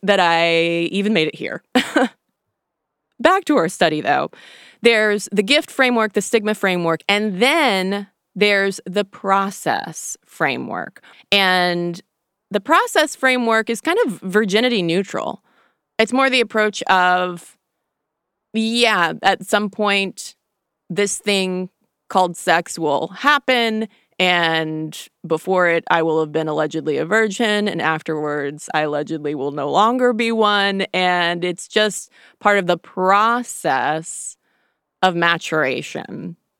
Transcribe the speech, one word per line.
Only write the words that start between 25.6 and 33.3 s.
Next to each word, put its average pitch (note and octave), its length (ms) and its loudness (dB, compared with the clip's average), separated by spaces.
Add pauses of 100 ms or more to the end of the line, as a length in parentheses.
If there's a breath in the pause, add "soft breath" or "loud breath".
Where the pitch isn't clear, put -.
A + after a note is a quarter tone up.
it, E3+ 220 0
I E3+ 120 2
will D#3+ 160 0
have D#3 140 -2
been D#3 160 -2
allegedly D3+ 480 -2
a D3 80 -2
virgin, G#3 640 0
and E3+ 120 -4
afterwards, D3+ 960 -4
I D#3 60 2
allegedly D3+ 560 -4
will C#3 160 -4
no C#3+ 180 -4
longer A#3+ 420 2
be A3+ 200 0
one, G3+ 500 2 (100)
and F3 520 0
it's F3+ 240 -6
just G#3+ 420 -2 (300 soft breath)
part G3+ 180 4
of F#3+ 80 -2
the F3 120 2
process F#3 1600 -2 (680)